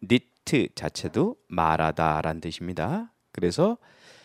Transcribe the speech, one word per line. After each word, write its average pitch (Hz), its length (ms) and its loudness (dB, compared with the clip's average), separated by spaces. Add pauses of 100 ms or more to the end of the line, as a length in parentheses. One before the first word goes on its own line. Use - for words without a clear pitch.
need 117 320 0 (120)
액트 127 300 2
자체도 131 600 -2 (120)
말하다라는 80 920 0
뜻입니다. 90 720 -6 (200)
그래서 151 460 0 (480)